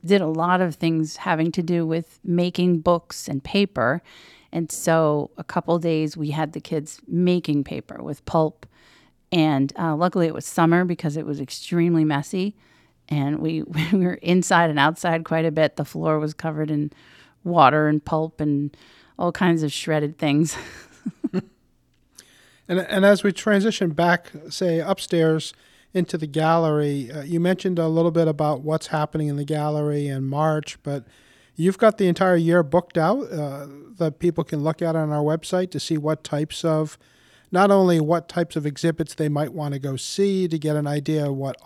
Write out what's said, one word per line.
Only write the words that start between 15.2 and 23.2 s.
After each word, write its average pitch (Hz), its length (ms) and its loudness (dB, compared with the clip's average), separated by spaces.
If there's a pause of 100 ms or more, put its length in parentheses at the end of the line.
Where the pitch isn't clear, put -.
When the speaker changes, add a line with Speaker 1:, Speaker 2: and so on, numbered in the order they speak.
Speaker 1:
quite 160 200 0
a 160 60 0
bit. 156 240 0
The 151 100 -4
floor 156 340 -2
was 151 140 -4
covered 156 380 -4
in 151 200 -2 (560)
water 151 400 6
and 151 160 2
pulp 160 360 -4
and 147 360 -2 (420)
all 175 140 0
kinds 170 320 2
of 147 80 -2
shredded 151 460 -2
things. 151 440 2
<laughs> - 40 -16 (2000)
Speaker 2:
And, 175 120 0
and 190 240 2
as 202 180 6